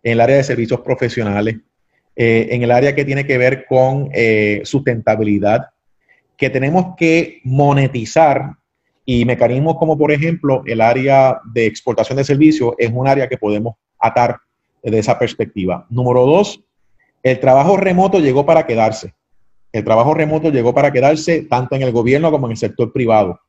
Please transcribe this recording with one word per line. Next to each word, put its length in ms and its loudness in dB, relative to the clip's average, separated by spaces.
en 100 -2
el 80 0
área 160 4
de 80 2
servicios 360 -4
profesionales, 760 -4
eh, 360 0
en 120 -4
el 80 0
área 240 2
que 120 -2
tiene 200 -4
que 120 0
ver 280 0
con, 460 0
eh, 520 0
sustentabilidad, 1040 -2
que 140 -2
tenemos 460 -2
que 480 0
monetizar, 1080 0
y 180 0
mecanismos 520 0
como, 220 0
por 140 2
ejemplo, 540 -2
el 140 -4
área 600 2
de 140 0
exportación 500 -2
de 80 0
servicios 540 2
es 140 0
un 160 -2
área 200 0
que 100 -6
podemos 360 -4
atar 380 0
desde 160 -2
esa 200 0
perspectiva. 720 -4
Número 360 0
dos, 360 0
el 180 0
trabajo 360 4
remoto 440 2
llegó 260 2
para 200 2
quedarse. 480 -2
El 120 -4
trabajo 300 2
remoto 360 0
llegó 220 0
para 200 2
quedarse 500 0
tanto 340 -2
en 60 -2
el 100 -2
gobierno 380 2
como 160 0
en 60 -6
el 40 -8
sector 360 -4
privado. 560 0